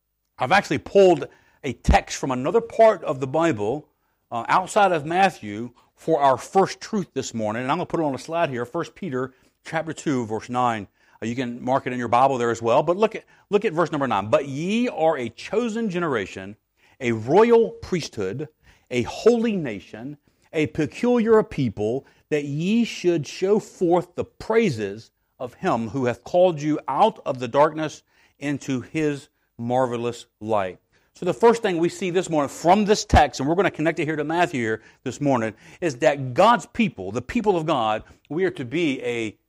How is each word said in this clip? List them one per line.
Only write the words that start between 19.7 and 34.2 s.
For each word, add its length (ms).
a 140
peculiar 760
people, 640
that 160
ye 400
should 420
show 320
forth 560
the 80
praises 880
of 180
him 340
who 160
hath 180
called 380
you 260
out 380
of 140
the 100
darkness 520
into 400
his 480
marvelous 680
light." 400
So 100
the 80
first 280
thing 180
we 100
see 220
this 180
morning 180
from 380
this 180
text, 380
and 80
we're 60
gonna 140
connect 300
it 60
here 100
to 80